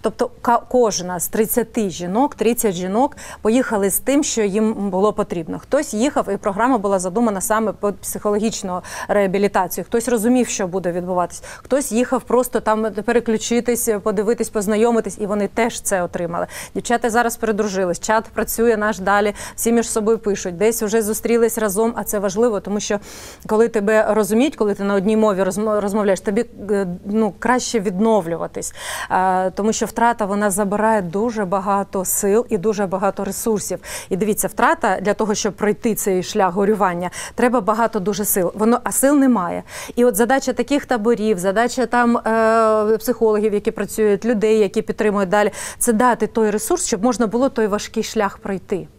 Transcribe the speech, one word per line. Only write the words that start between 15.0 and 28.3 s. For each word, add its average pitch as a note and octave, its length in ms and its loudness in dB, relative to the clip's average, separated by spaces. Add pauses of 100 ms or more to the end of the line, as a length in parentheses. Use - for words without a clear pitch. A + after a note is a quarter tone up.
і G#3 60 -4
вони G3+ 220 -2
теж A3+ 320 -2
це F#3 220 -2
отримали. F3 440 -4 (280)
Дівчата A#3 360 0
зараз A#3 260 0
передружились, G3 640 -2
чат A3 240 0
працює A3+ 520 0
наш G#3 220 -2
далі, G3+ 360 2 (200)
всі - 180 0
між A#3 180 2
собою A3 280 0
пишуть, G3 380 -4
десь A3+ 260 0
уже A3 200 0
зустрілись A3+ 560 0
разом, A3 380 0
а A3 80 -4
це - 140 -4
важливо, G3+ 420 0
тому G3+ 200 -4
що G3+ 180 -2 (480)
коли A3 220 4
тебе G#3+ 460 2
розуміють, A3 420 2
коли G#3 180 0
ти G3 100 -6
на G3+ 100 0
одній G3+ 220 2
мові G#3 260 2
розм-, G#3 380 0
розмовляєш, G3+ 400 0
тобі, A3 240 -2 (260)
е, G3 160 0 (180)
ну, G#3 340 0
краще A#3+ 420 0
відновлюватись, F#3 960 0 (360)